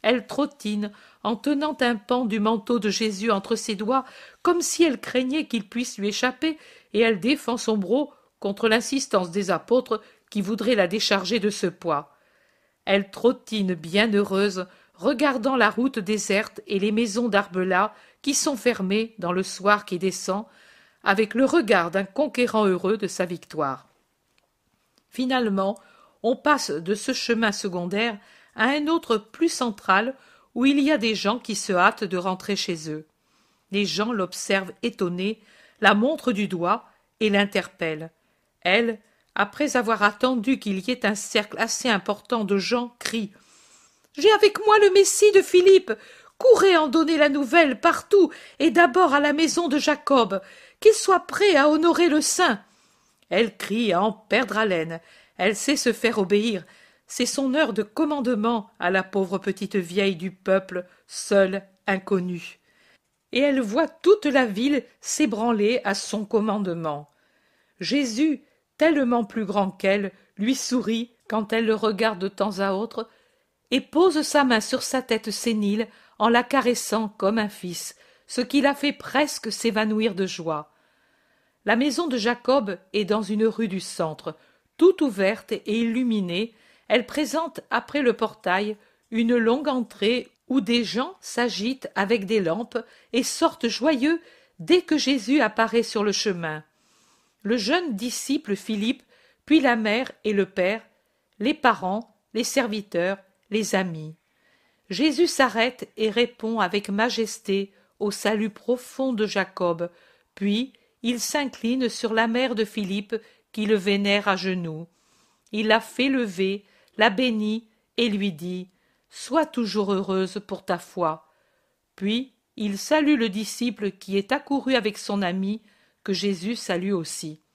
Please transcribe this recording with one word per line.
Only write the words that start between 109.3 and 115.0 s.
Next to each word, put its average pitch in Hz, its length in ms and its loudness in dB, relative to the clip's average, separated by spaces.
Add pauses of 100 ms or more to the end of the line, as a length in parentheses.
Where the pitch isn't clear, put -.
puis 208 380 -2 (320)
il 240 160 -2
s'incline 254 720 -4
sur 226 240 -6
la 226 140 2
mère 240 280 -2
de 214 100 -2
Philippe 208 500 -6 (360)
qui 214 140 -6
le 214 100 4
vénère 202 520 0
à 190 80 2
genoux. 175 520 -6 (640)